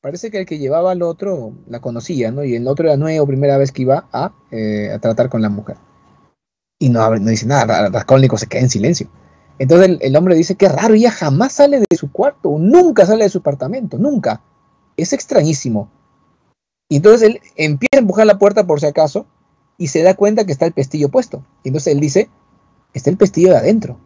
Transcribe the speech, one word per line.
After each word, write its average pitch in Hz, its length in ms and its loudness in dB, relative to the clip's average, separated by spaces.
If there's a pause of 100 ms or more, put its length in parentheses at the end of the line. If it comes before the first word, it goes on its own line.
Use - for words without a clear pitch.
Parece 175 300 -12
que 208 80 -6
el 185 60 -8
que 151 140 -10
llevaba 160 320 -2
al 180 100 -4
otro 170 520 -8 (140)
la 120 140 -14
conocía, 127 500 -6
¿no? 143 140 -6
Y 123 100 -4
el 120 120 -6
otro 143 180 -2
era 151 100 2
nuevo, 156 320 0
primera 139 300 0
vez 135 160 0
que - 80 -8
iba 135 320 0
a, 143 200 -6 (160)
eh, 107 440 -6
a 107 60 -8
tratar 113 280 -2
con 127 140 -4
la 107 80 0
mujer. 101 260 -8 (1000)
Y 147 100 0
no 117 140 2
abre, 110 180 0
no 104 100 -2
dice 110 160 -2
nada, 127 200 2
Ra-, 101 240 0
Raskolnikov 117 500 2
se 107 80 -10
queda 123 140 -4
en 123 80 2
silencio. 110 400 -2 (480)
Entonces 170 320 4
el, 175 120 -2
el 135 140 -2
hombre 175 200 2
dice, 175 200 0
"Qué 196 140 4
raro, 190 240 2
ella 226 180 4
jamás 180 400 -2
sale 285 280 2
de 202 180 0
su 139 160 -10
cuarto, 196 440 -2
nunca 233 480 4
sale 214 200 2
de 196 40 2
su 190 100 -4
apartamento, 175 580 -6
nunca. 220 440 -2 (540)
Es 170 160 -4
extrañísimo". 147 800 -2 (960)
Y 143 100 0
entonces 214 320 6
él 233 120 -8 (160)
empieza 156 400 0
a - 20 6
empujar 214 260 2
la 202 140 4
puerta 202 260 2
por 156 140 -2
si 156 60 -4
acaso 156 400 -2 (520)
y 170 100 -6
se 156 140 -2
da 185 120 4
cuenta 208 320 0
que 180 80 -6
está 139 120 -2
el 165 60 -2
pestillo 143 380 -4
puesto. 247 360 -4 (180)
Y 135 60 -8
entonces 147 240 -2
él 143 60 0
dice, 151 300 0 (640)
"Está - 160 -4
el 185 80 -2
pestillo 185 320 2
de 160 80 6
adentro. 151 480 -2